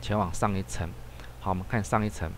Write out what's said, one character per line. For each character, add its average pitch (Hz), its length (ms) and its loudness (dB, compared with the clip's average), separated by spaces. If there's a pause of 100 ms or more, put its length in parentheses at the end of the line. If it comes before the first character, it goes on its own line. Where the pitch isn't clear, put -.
前 104 160 2
往 90 160 2
上 104 240 2
一 95 60 0
层。 - 260 -2 (520)
好， 98 100 0
我 - 20 4
们 92 140 0
看 107 160 2
上 110 220 4
一 107 40 2
层。 85 280 -4